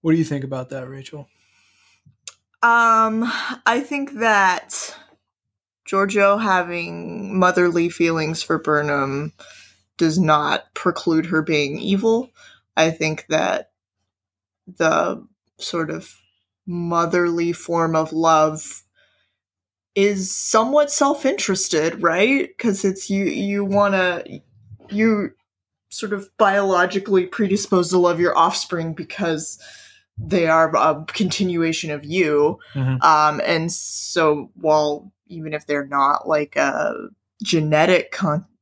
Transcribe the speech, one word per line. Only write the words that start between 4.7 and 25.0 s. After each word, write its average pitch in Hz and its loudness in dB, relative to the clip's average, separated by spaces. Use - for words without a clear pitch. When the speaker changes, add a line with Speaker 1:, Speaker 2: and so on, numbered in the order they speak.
Speaker 2:
Giorgio 196 2
having 175 -4
motherly 175 2
feelings 165 -2
for 160 -2
Burnham 147 -2
does 160 2
not 151 2
preclude 165 0
her 156 0
being 147 -2
evil. 226 0
I 160 2
think 156 -6
that - -2
the 170 -2
sort 160 -6
of - -12
motherly 170 0
form 165 -2
of 160 0
love 156 2
is 196 0
somewhat 269 2
self-interested, 208 0
right? 202 0
'Cause 202 -2
it's 190 -2
you, 196 0
you 202 -2
wanna, 196 0
you 208 2